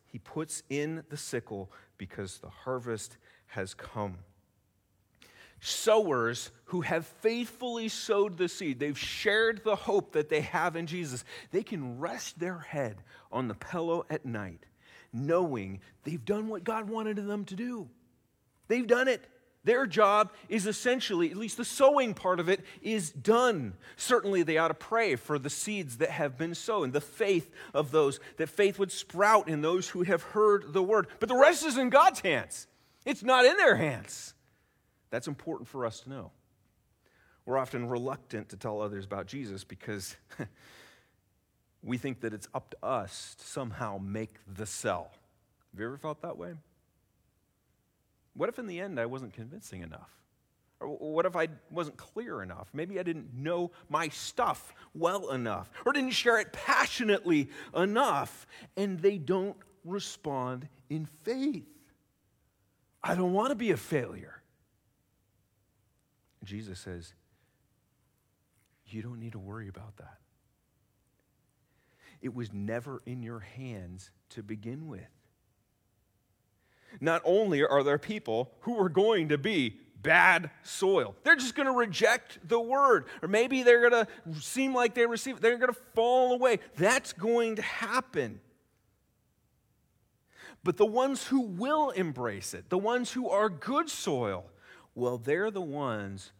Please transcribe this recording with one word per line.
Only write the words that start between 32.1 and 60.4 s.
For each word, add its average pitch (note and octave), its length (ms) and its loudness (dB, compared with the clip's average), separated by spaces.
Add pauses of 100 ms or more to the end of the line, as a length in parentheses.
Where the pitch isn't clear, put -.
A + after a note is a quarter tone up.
hands. - 480 -2 (380)
It's C4 180 -4
not B3+ 200 8
in D#4 140 8
their D4+ 180 8
hands. - 600 -4 (760)
That's A#2+ 180 -6
important D3 400 -8
for C3 160 -8
us A2+ 180 -6
to C3 80 -18
know. A#2+ 220 -14 (1160)
We're B2+ 100 0
often B2 300 -4
reluctant B2 640 -6
to G2 80 -18
tell G#2+ 240 -6
others G2+ 240 -6
about G2 200 -8
Jesus G#2 380 -12
because - 520 -12 (220)
<laughs> B2 80 -8 (1400)
we B2 160 -6
think C3 240 -8
that A2 140 -6
it's G2+ 180 -16
up - 160 -10
to - 160 -14
us A#2 540 -6
to - 80 -20
somehow A2+ 500 -8
make G#2 400 -8 (100)
the F#2 200 -12
sell. F2 420 -4 (600)
Have F#2 80 -18
you A2+ 80 -6
ever C3+ 100 -10
felt D3+ 240 -10
that E3+ 160 -10
way? E3+ 160 -12 (1800)
What F3 120 -2
if A#3+ 100 -10
in A#3 80 -10
the F3 140 -8
end F#3+ 180 -8
I A#2 60 -2
wasn't B2+ 260 -10
convincing A#2 480 -16
enough? E2 320 -16 (720)
Or C#3+ 80 -8
what D#3 360 -2
if F3+ 120 -2
I E3 100 2 (240)
wasn't D#3 240 -6
clear G3+ 480 -10
enough? F2+ 300 -12
Maybe F3+ 260 -6
I F3+ 40 -6
didn't D#3+ 300 -8
know E3+ 380 -4 (160)
my D#3 220 0
stuff - 640 -2 (200)
well F3 360 0
enough, A2+ 420 -4 (140)
or C4+ 80 2
didn't C4 180 0
share A3+ 300 4
it - 100 -8
passionately G#3 960 2 (240)
enough, G3 720 0 (300)
and F#3+ 240 -4
they G3 180 4
don't F#3 380 -2 (300)
respond C#3 840 -6 (220)